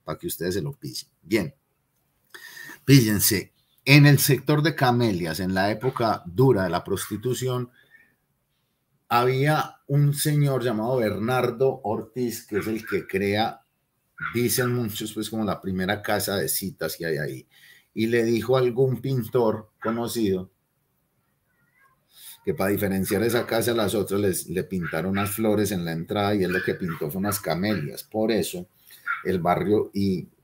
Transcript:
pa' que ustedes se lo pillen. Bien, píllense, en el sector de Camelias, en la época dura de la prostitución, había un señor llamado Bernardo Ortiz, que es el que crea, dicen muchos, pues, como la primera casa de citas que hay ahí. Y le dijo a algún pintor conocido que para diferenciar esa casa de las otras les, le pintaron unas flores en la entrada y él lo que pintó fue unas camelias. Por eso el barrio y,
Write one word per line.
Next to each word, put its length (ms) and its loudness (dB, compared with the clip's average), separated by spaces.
pa' 140 -8
que 100 -10
ustedes 280 -4
se 60 -2
lo 120 -6
pillen. 360 -14
Bien, 320 -2
píllense, 720 4
en 200 10
el 140 8
sector 420 2
de 140 0
Camelias, 640 2
en 140 -2
la 180 2
época 540 -2
dura 380 4
de 60 0
la 140 -2
prostitución, 880 -4
había 720 2
un 260 4
señor 500 2
llamado 340 0
Bernardo 840 0
Ortiz, 640 -4
que 140 -2
es 80 -4
el 180 -4
que 220 -4
crea, 540 -2
dicen 400 0
muchos, 400 -6
pues, 160 -6
como 140 -4
la 160 -2
primera 420 -2
casa 360 -2
de 100 -2
citas 480 -6
que 120 -6
hay 100 -2
ahí. 300 -8
Y 120 0
le 180 2
dijo 320 2
a 40 4
algún 420 0
pintor 680 0
conocido 680 -2
que 80 -2
para 160 0
diferenciar 540 0
esa 240 0
casa 240 0
de 60 0
las 180 0
otras 260 0
les, 260 -2
le 160 -4
pintaron 480 -4
unas 200 -2
flores 400 0
en 120 -4
la 80 -4
entrada 440 -2
y 80 2
él 100 0
lo 100 -2
que 120 -2
pintó 340 -6
fue 100 -6
unas 200 -2
camelias. 640 -4
Por 280 -2
eso 360 -2
el 140 0
barrio 540 2
y, 340 -2